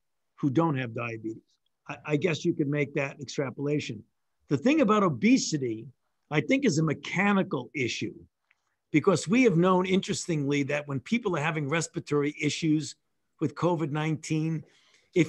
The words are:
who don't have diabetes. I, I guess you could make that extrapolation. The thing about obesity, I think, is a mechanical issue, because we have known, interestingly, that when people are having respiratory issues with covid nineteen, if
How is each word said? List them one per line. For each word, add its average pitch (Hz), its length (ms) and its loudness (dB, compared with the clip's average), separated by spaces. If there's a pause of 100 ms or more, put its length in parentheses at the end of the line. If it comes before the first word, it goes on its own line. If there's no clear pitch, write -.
(400)
who 151 80 0 (120)
don't 160 220 2
have 113 120 -6
diabetes. 113 560 -8 (380)
I, 147 80 -10 (160)
I 151 120 2
guess 170 200 -2
you 170 140 2
could 143 200 0
make 143 160 -2
that 143 260 -4
extrapolation. 139 760 -4 (560)
The 139 120 0
thing 302 160 4
about 214 220 4 (100)
obesity, 131 640 2 (520)
I 151 180 2
think, 277 160 2
is 160 140 2
a 160 160 2
mechanical 190 720 0 (220)
issue, 107 280 -6 (800)
because 180 380 2
we 254 140 6
have 165 80 4 (100)
known, 185 200 6
interestingly, 151 800 0
that 143 240 -4
when 135 120 -4 (120)
people 226 240 0
are 147 120 0
having 156 200 -2
respiratory 151 640 -2 (140)
issues 151 480 0 (440)
with 156 140 -2
covid 160 360 0
nineteen, 156 760 -4 (580)
if 160 60 2